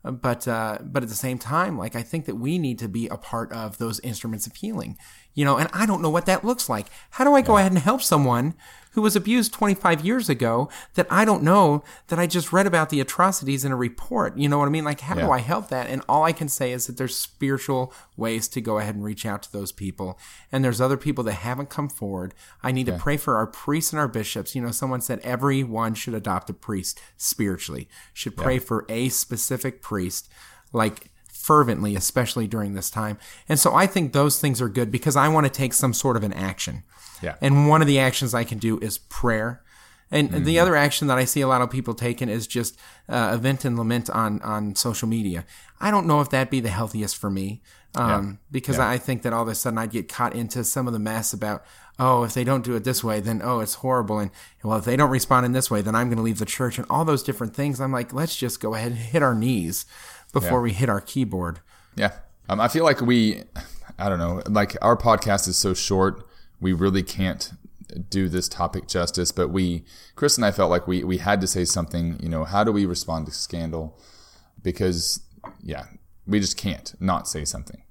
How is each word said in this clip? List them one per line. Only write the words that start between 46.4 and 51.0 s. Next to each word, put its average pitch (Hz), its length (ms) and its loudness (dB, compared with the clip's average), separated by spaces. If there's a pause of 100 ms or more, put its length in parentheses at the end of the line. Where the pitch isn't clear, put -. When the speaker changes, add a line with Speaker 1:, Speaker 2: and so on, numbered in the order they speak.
Speaker 1:
be 135 80 2
the 113 100 -2
healthiest 104 480 -2
for 104 120 -4
me, 98 320 -4 (340)
um, 120 140 0
Speaker 2:
Yeah. 101 260 0 (160)
Speaker 1:
because 135 260 -2
Speaker 2:
Yeah. 127 120 2
Speaker 1:
I 123 80 0
think 123 260 -4
that 117 100 -2
all 117 100 0
of 113 40 -2
a 110 80 -4
sudden 113 240 -2
I'd 113 120 -4
get 110 180 -6
caught - 260 -2
into 120 280 -4
some 127 220 -2
of 120 80 -4
the 113 60 -4
mess 110 340 -4